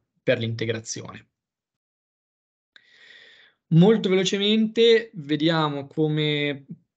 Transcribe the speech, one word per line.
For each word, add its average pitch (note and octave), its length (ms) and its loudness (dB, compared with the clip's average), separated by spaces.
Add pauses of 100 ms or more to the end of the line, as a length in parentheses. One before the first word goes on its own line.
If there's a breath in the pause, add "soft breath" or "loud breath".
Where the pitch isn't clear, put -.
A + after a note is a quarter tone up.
(220)
per B2 180 0
l'integrazione. A2+ 920 -8 (2500 loud breath)
Molto F#3+ 400 6
velocemente A3 1040 0
vediamo D3+ 720 -2
come, D3 800 -4 (320)